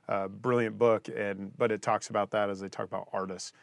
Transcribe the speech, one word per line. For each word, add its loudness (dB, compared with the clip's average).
uh, 0
brilliant 0
book, 4
and, -4
but 2
it -2
talks 0
about 0
that 2
as -4
they -8
talk -6
about -8
artists. -4